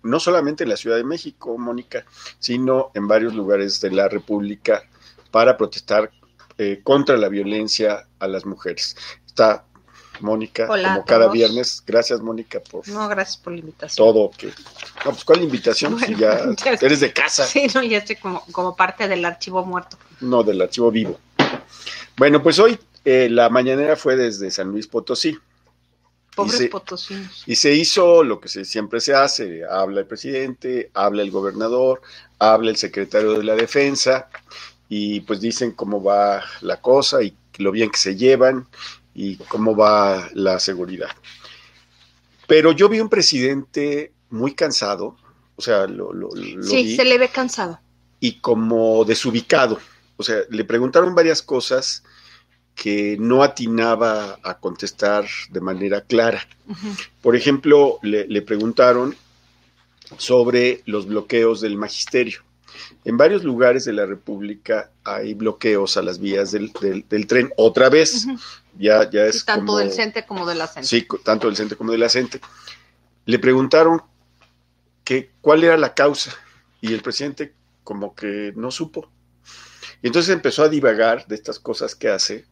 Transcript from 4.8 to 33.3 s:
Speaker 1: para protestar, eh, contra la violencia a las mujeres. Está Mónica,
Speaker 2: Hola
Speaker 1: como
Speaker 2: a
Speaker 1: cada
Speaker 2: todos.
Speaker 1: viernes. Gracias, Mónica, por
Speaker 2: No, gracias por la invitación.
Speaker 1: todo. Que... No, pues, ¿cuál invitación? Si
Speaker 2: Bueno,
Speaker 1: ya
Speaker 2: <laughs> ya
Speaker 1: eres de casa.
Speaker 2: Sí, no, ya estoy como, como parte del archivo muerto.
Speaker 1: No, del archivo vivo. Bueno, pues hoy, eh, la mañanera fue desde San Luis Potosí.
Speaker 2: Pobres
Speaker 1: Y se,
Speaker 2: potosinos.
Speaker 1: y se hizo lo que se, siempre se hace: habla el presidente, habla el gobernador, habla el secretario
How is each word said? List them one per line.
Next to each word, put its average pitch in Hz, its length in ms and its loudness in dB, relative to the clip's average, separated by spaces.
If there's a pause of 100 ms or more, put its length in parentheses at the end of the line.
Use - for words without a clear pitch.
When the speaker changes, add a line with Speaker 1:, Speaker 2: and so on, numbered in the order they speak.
Speaker 1:
para 120 280 4
protestar, 107 520 -2 (460)
eh, 101 280 -4
contra 139 340 2
la 104 120 0
violencia 104 800 -4 (120)
a 98 80 -6
las 95 180 -6
mujeres. - 500 -10 (300)
Está 110 400 2 (540)
Mónica, 110 500 -4
Speaker 2:
Hola 190 200 -2
Speaker 1:
como 190 120 -2
Speaker 2:
a - 40 -10
Speaker 1:
cada 117 160 6
Speaker 2:
todos. - 120 6
Speaker 1:
viernes. 117 500 0
Gracias, 117 380 0
Mónica, 113 380 -10
por - 300 -16
Speaker 2:
No, 208 200 -6
gracias 196 280 -6
por 175 160 -16
la 175 60 -14
invitación. 151 480 0
Speaker 1:
todo. 107 300 4
Que... - 120 -14 (540)
No, 139 80 -4
pues, - 120 -8
¿cuál 170 180 4
invitación? 143 560 -2
Si 233 160 -2
Speaker 2:
Bueno, 208 60 -4
Speaker 1:
ya 220 360 2
Speaker 2:
<laughs> - 80 -8
ya 233 220 0
Speaker 1:
eres 143 140 4
de 135 120 2
casa. 139 360 -2
Speaker 2:
Sí, 277 260 0
no, 262 80 0
ya 226 160 0
estoy 208 200 -8
como, 180 340 -10
como 180 240 -6
parte 190 320 -2
del 180 180 -2
archivo 185 400 -6
muerto. 180 320 -10 (240)
Speaker 1:
No, 123 220 2
del 98 180 0
archivo 117 300 2
vivo. 104 280 -2 (960)
Bueno, 143 260 6
pues 160 160 4
hoy, 226 180 6 (260)
eh, 127 280 4
la 117 180 6
mañanera 131 460 2
fue 135 200 0
desde 104 360 -2
San 95 160 -6
Luis 104 180 -8
Potosí. 123 500 -4 (1000)
Speaker 2:
Pobres 202 180 -2
Speaker 1:
Y 240 120 0
se, 117 40 0
Speaker 2:
potosinos. 190 800 -14
Speaker 1:
y 117 80 -4
se 143 180 4
hizo 170 500 6
lo 110 160 -2
que - 80 -20
se, 98 160 -10
siempre 110 380 -6
se 139 140 0
hace: 113 500 0
habla 98 360 -4
el 98 40 -6
presidente, 127 880 -8
habla 104 300 0
el 98 80 -6
gobernador, 110 720 -2 (340)
habla 110 320 6
el 107 80 -2
secretario 107 560 -2